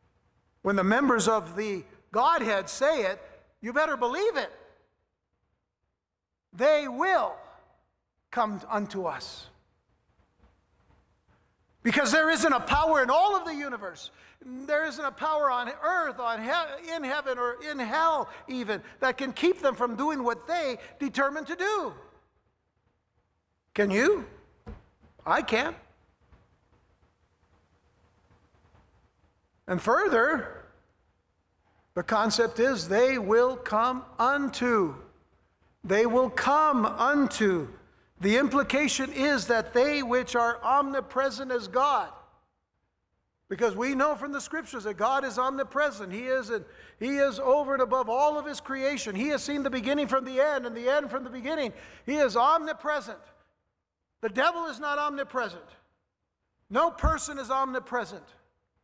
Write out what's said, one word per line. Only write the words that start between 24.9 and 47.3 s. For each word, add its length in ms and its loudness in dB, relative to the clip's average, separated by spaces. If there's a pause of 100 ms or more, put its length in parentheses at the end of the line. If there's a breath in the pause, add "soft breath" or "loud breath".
I 180 2
can. 320 -2 (4000)
And 140 -2
further, 840 0 (1300)
the 80 -4
concept 560 2
is 300 2
they 300 4
will 380 4
come 480 -2 (140)
unto. 760 2 (880)
They 220 4
will 240 4
come 560 4
unto. 840 2 (520 soft breath)
The 160 4
implication 760 2
is 340 0
that 280 0
they 280 4
which 320 -2
are 280 2
omnipresent 880 0
as 160 -2
God. 420 2 (1400)
Because 280 0
we 180 -2
know 220 0
from 160 -8
the 80 -4
scriptures 440 -10
that 100 -6
God 300 0
is 140 -6
omnipresent. 760 -2
He 140 -8
is 240 -2
in, 140 -6 (340 loud breath)
he 200 -2
is 200 2